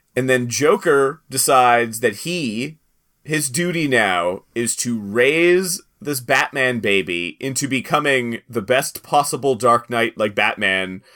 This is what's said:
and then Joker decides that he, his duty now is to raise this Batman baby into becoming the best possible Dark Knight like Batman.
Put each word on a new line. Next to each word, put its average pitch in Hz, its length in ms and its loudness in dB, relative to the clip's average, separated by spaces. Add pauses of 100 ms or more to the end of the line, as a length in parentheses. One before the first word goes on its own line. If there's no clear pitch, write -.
(140)
and 131 160 -2
then 123 180 0
Joker 143 800 0
decides 120 680 2
that 113 200 0
he, 151 600 -6 (460)
his 151 260 -2
duty 170 380 -2
now 95 560 2 (100)
is 117 220 -2
to 120 240 -4
raise 165 840 2 (180)
this 139 200 -6
Batman 131 580 0
baby 95 640 -2
into 135 260 -6
becoming 131 800 -2
the 113 140 -4
best 127 400 -2
possible 143 540 0
Dark 117 340 2
Knight 117 260 -2
like 107 200 -2
Batman. 95 680 -2 (140)